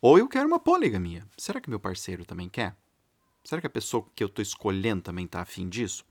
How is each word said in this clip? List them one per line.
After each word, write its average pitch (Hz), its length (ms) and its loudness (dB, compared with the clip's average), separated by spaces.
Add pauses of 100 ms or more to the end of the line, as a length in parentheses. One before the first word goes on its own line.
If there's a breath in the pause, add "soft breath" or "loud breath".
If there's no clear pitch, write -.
Ou 143 160 10
eu 233 100 6
quero 269 200 0
uma 339 120 2
poligamia. 104 640 0 (140)
Será 247 240 -8
que - 80 -14
meu 107 100 -4
parceiro 90 460 -8
também 87 240 -12
quer? 101 260 -6 (720)
Será 165 140 -4
que 151 60 -6
a - 20 -4
pessoa 110 440 -4
que - 80 -6
eu 104 60 -2
tô 101 140 -8
escolhendo 98 640 -2
também 90 220 -8
tá 87 140 -10
afim 90 300 -8
disso? 98 420 -8